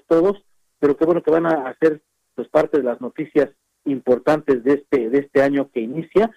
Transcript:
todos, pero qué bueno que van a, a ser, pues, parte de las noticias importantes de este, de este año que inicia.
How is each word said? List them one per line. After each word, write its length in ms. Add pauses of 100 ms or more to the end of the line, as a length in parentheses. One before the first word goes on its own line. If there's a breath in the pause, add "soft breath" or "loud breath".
todos, 340 (380)
pero 180
qué 80
bueno 160
que 80
van 160
a, 240
a 80
ser, 240 (320)
pues, 140
parte 300
de 60
las 180
noticias 480 (360)
importantes 760
de 100
este, 380
de 80
este 240
año 280
que 100
inicia. 560